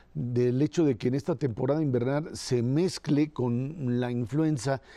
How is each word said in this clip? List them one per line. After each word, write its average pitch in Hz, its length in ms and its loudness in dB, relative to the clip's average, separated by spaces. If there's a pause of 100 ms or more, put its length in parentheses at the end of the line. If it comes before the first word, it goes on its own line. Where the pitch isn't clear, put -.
(140)
del 123 480 0
hecho 151 240 2
de 135 100 4
que 127 120 -2
en 123 80 0
esta 156 180 -2
temporada 131 480 0
invernal 135 560 0
se 123 240 0
mezcle 151 720 0
con 127 680 -2
la 123 120 -2
influenza, 135 680 0 (180)